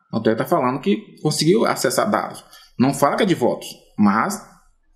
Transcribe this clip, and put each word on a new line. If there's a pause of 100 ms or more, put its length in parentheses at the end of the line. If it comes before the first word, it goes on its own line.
(140)
Então,
ele
tá
falando
que (240)
conseguiu
acessar
dados, (340)
não
fala
que
é
de
votos, (280)
mas (460)